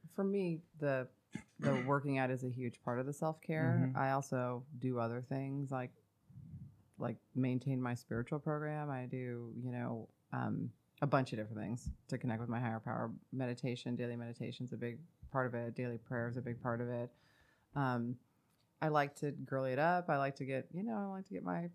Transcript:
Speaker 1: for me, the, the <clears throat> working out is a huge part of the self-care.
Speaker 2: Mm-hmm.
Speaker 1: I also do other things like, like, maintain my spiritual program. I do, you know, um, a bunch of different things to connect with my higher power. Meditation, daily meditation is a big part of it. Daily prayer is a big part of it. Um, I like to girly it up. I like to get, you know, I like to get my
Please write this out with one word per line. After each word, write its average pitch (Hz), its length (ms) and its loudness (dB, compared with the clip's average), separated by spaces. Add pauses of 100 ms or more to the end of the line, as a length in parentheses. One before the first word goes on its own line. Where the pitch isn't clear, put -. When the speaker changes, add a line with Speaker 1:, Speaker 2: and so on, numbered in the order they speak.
(140)
Speaker 1:
for 202 80 0
me, 190 380 2 (180)
the, 135 280 2 (520)
the 139 160 4
<clears throat> 127 100 0
working 139 320 4
out 127 140 4
is 127 120 0
a 127 60 -2
huge 123 340 -4
part 123 160 0
of 131 60 0
the 143 80 -2
self-care. 156 760 4
Speaker 2:
Mm-hmm. 131 80 0
Speaker 1:
I 135 160 4
also 123 500 0 (160)
do 127 200 2
other 117 280 0
things 135 420 -2
like, 127 220 -2 (1040)
like, 113 200 -2 (180)
maintain 127 460 2
my 123 140 0
spiritual 120 440 -2
program. 151 500 0
I 127 160 -2
do, 120 460 -4 (100)
you 123 100 -2
know, 120 360 -2 (240)
um, 120 380 0 (320)
a 143 60 4
bunch 135 260 4
of 110 60 -2
different 107 200 -6
things 117 300 -4 (200)
to 131 80 0
connect 113 220 0
with 120 100 -4
my 117 100 0
higher 113 200 -2
power. 117 320 -2 (220)
Meditation, 123 600 -2
daily 120 200 -4
meditation 120 500 -6
is 127 60 -8
a 117 60 -6
big 117 220 -6 (320)
part 131 160 4
of 117 80 -2
it. 117 200 -2
Daily 123 220 -2
prayer 117 320 -2
is 120 80 -4
a 127 40 -4
big 120 200 -4
part 117 180 0
of 120 100 -2
it. 120 200 -2 (680)
Um, 123 400 2 (680)
I 156 60 2
like 147 300 4
to 147 140 0
girly 135 420 0
it 131 60 2
up. 175 300 4
I 151 80 4
like 139 200 2
to 139 80 -4
get, 131 280 -2
you 180 100 -2
know, 226 120 -2
I 202 100 -2
like 190 220 -6
to - 60 -10
get 185 100 -6
my 175 320 0